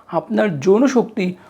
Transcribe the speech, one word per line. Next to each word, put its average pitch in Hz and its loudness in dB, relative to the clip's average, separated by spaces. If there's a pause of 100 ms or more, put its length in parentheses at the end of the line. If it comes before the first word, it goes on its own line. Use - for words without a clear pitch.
(180)
আপনার 208 -2
যৌন 214 4
শক্তি 190 -2 (140)